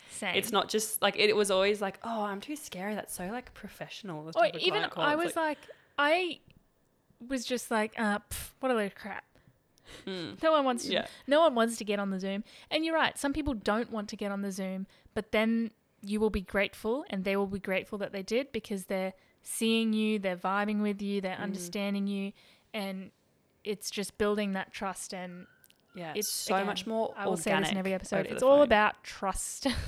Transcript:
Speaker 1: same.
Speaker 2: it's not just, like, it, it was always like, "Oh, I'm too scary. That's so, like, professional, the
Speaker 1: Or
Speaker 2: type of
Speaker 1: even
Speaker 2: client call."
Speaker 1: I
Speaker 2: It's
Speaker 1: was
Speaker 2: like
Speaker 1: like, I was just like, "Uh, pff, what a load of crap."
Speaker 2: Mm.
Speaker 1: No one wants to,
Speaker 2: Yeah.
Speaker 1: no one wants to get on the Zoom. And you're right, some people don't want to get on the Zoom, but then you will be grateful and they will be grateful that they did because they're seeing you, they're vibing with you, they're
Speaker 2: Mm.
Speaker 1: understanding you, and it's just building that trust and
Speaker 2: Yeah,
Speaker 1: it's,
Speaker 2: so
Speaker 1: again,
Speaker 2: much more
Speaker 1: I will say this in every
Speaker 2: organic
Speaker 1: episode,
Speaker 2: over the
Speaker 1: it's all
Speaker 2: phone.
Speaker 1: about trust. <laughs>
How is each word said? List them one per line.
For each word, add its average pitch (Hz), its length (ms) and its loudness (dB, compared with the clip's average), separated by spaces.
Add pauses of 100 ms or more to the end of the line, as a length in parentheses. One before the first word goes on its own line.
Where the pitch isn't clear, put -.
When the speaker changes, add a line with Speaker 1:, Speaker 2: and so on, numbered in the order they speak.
(100)
Speaker 1:
same. 185 240 -6
Speaker 2:
it's 196 160 0
not 202 180 2
just, - 340 -2
like, 196 140 2
it, 208 140 4
it - 60 4
was 208 140 4
always 196 300 4
like, 196 220 -4
"Oh, 226 220 -4
I'm 202 160 -4
too 294 160 -10
scary. 196 380 -6
That's - 200 -8
so, 180 120 -8
like, 240 280 -8
professional, 165 680 -12
the 160 140 -10
Speaker 1:
Or 339 60 8
Speaker 2:
type - 120 2
of - 60 -4
Speaker 1:
even 359 180 2
Speaker 2:
client 381 120 -2
call." - 120 -2
Speaker 1:
I 294 100 4
Speaker 2:
It's 330 100 2
Speaker 1:
was - 120 -2
Speaker 2:
like 311 220 0
Speaker 1:
like, - 100 -20 (300)
I 320 420 2 (880)
was 262 160 -2
just - 260 -4
like, 220 280 0
"Uh, 208 200 2 (120)
pff, - 200 -10 (100)
what 262 120 2
a - 20 4
load 214 120 2
of 190 80 -6
crap." - 300 -12 (840)
Speaker 2:
Mm. 185 360 -6
Speaker 1:
No 320 80 4
one 302 140 6
wants 247 220 0
to, - 60 -2
Speaker 2:
Yeah. - 140 2 (200)
Speaker 1:
no 285 140 6
one 320 140 8
wants 233 220 2
to 226 80 -8
get 202 160 0
on 196 100 -2
the 190 80 -2
Zoom. 196 240 -2 (280)
And 311 140 0
you're 320 100 0
right, 302 240 2
some 285 160 0
people 294 200 0
don't 214 380 0
want 214 160 -4
to 214 80 -10
get 202 160 -4
on 196 80 -4
the 202 100 -2
Zoom, 190 360 -4 (260)
but 214 180 -4
then 226 400 2 (300)
you 202 200 -4
will 220 100 4
be 208 100 -2
grateful 220 720 -2
and 190 140 -2
they 196 120 2
will 202 100 2
be 196 140 -4
grateful 190 380 -2
that 196 140 -6
they 196 100 -6
did 247 280 -2
because 202 360 -6
they're 190 260 -2 (300)
seeing 226 500 0
you, 214 260 2
they're 190 200 -2
vibing 208 420 0
with 208 220 0
you, 202 180 0
they're 185 160 -4
Speaker 2:
Mm. - 60 -6
Speaker 1:
understanding 202 640 -4
you, 196 260 -2 (400)
and 190 380 -6 (520)
it's - 280 -6
just - 260 -6
building 208 360 2
that 190 200 -4
trust - 400 -8
and 180 340 -10 (480)
Speaker 2:
Yeah, 165 220 -8
Speaker 1:
it's, 208 140 -2
Speaker 2:
so - 260 -2
Speaker 1:
again, 196 100 2
Speaker 2:
much 202 200 -4
more 226 300 -2
Speaker 1:
I 202 100 -4
will 185 100 0
say 170 220 -2
this 156 120 2
in 196 60 0
every 190 160 0
Speaker 2:
organic - 20 0
Speaker 1:
episode, - 260 -4
Speaker 2:
over 190 80 -2
the - 60 -6
Speaker 1:
it's - 80 0
all 269 160 10
Speaker 2:
phone. 294 60 10
Speaker 1:
about 214 400 4
trust. - 680 -4
<laughs> - 40 -2 (120)